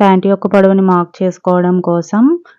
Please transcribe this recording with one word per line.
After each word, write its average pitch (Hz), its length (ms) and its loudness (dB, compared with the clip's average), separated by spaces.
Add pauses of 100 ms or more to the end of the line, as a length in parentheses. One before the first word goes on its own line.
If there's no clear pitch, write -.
ప్యాంట్ 190 260 2
యొక్క 196 220 -2
పొడవుని 190 360 2
మార్క్ 175 320 -2
చేసుకోవడం 180 640 -2
కోసం 170 420 -2 (360)